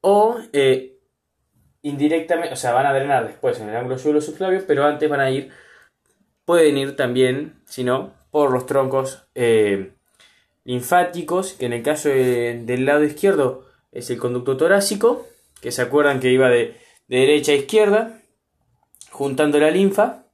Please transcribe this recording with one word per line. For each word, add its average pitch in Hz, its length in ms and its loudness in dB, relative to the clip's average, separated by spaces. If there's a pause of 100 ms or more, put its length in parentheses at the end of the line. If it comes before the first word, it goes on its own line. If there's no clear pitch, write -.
o, 214 380 2 (140)
eh, 131 460 0 (840)
indirectamente, 160 680 -2
o - 40 -12
sea, 123 160 -2
van 135 140 2
a 139 80 0
drenar 135 320 0
después 117 340 -4
en 107 80 -10
el 110 80 -8
ángulo 123 200 -6
yugulo 151 240 0
subclavio, 185 460 -4
pero 143 180 2
antes 147 260 0
van 139 100 -2
a 135 100 0
ir, 135 200 -6 (960)
pueden 160 340 4
ir 135 180 -6
también, 131 720 0
si - 160 -12
no, 127 320 -4 (160)
por 147 220 2
los 123 140 -2
troncos, 135 680 -2
eh, 107 580 0 (680)
linfáticos, 175 920 -2
que 127 120 -8
en 120 60 -4
el 117 100 -6
caso 151 260 -2
de, 120 560 0
del 123 220 -4
lado 147 180 2
izquierdo 147 600 -2 (260)
es 120 180 -12
el 120 80 -6
conducto 123 380 -4
torácico, 196 720 0 (340)
que 120 120 -10
se 127 100 -4
acuerdan 139 380 2
que 127 100 2
iba 131 180 4
de, 120 280 2 (320)
de 127 100 -2
derecha 147 340 4
a 143 40 4
izquierda, 214 640 0 (920)
juntando 143 480 0
la 151 120 4
linfa 196 640 0